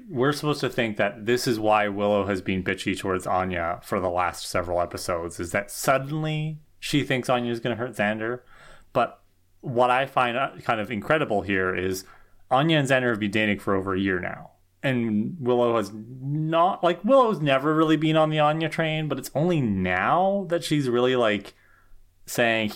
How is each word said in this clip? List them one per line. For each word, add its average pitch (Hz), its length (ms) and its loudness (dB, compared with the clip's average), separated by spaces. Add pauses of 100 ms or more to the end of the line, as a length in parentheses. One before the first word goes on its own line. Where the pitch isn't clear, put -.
we're 143 240 2
supposed 147 280 -2
to 131 80 0
think 113 280 -2
that 104 300 -2
this 123 200 2
is 110 120 0
why 107 280 4
Willow 101 380 2
has 95 160 -2
been 92 220 -2
bitchy 95 340 -4
towards 92 300 -4
Anya 90 560 -2
for 107 160 -4
the 92 100 -2
last 87 380 -2
several 87 340 -2
episodes, 85 580 -4
is 117 120 -8
that - 200 -2
suddenly 156 840 -2 (220)
she 143 240 0
thinks 127 260 -2
Anya's 120 300 0
gonna 120 160 -4
hurt 117 200 -8
Xander. 110 440 -2 (540)
But - 280 0 (400)
what 123 300 2
I 131 160 2
find, 123 300 0
uh, 135 140 -2 (120)
kind 117 160 0
of 104 120 -6
incredible 113 520 0
here 95 320 0
is 92 280 -2 (480)
Anya 156 280 4
and 135 80 0
Xander 127 220 2
have 107 100 0
been 104 120 -2
dating 104 280 0
for 101 160 -2
over 95 180 -2
a 92 60 -2
year 95 200 0
now. - 320 -10 (300)
And 120 600 -2
Willow 120 340 2
has 104 160 -2 (300)
not, 156 640 0
like, 175 200 0
Willow's 220 380 4
never 143 340 2
really 160 220 4
been 156 180 2
on 156 140 4
the 156 100 0
Anya 151 300 2
train, 156 400 -2
but 135 100 -2
it's 120 160 -10
only 165 240 2
now 120 880 2
that 170 140 0
she's 147 240 0
really, 123 300 4
like, 107 360 0 (720)
saying, 113 500 2